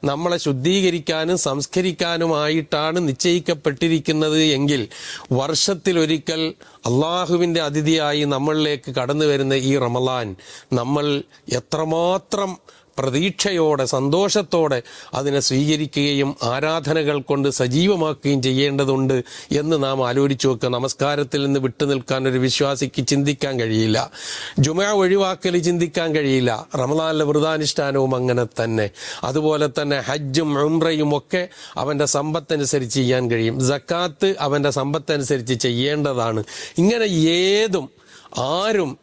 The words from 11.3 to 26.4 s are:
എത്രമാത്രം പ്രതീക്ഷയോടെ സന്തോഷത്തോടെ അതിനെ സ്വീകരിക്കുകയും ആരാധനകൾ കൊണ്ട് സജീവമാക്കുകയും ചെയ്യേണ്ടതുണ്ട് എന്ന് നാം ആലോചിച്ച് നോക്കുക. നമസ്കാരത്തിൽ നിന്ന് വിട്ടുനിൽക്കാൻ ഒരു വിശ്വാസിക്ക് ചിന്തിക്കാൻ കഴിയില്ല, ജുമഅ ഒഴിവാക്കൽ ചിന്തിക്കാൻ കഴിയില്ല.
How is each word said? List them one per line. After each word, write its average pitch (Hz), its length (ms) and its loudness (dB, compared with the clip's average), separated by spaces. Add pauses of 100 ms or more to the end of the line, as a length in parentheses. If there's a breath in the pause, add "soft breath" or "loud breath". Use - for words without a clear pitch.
എത്രമാത്രം 170 1000 -2 (480 loud breath)
പ്രതീക്ഷയോടെ 151 880 0
സന്തോഷത്തോടെ 156 920 2 (360 loud breath)
അതിനെ 139 260 0
സ്വീകരിക്കുകയും 143 920 0 (120)
ആരാധനകൾ 147 800 0
കൊണ്ട് 139 280 0
സജീവമാക്കുകയും 147 920 0
ചെയ്യേണ്ടതുണ്ട് 135 720 2 (380 loud breath)
എന്ന് 151 300 0
നാം 135 240 0
ആലോചിച്ച് 139 420 0
നോക്കുക. 127 200 0
നമസ്കാരത്തിൽ 139 720 -2
നിന്ന് 139 180 0
വിട്ടുനിൽക്കാൻ 131 680 -2
ഒരു 127 100 2
വിശ്വാസിക്ക് 135 680 0
ചിന്തിക്കാൻ 139 540 0
കഴിയില്ല, 110 380 2 (600 loud breath)
ജുമഅ 165 320 2 (120)
ഒഴിവാക്കൽ 185 540 2 (120)
ചിന്തിക്കാൻ 170 480 0
കഴിയില്ല. 131 340 2 (240)